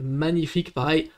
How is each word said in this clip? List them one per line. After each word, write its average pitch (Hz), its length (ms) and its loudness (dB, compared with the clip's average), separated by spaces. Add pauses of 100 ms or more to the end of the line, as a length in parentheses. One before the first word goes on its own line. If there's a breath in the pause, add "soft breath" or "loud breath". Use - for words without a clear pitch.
magnifique, 156 720 0
pareil. 160 460 0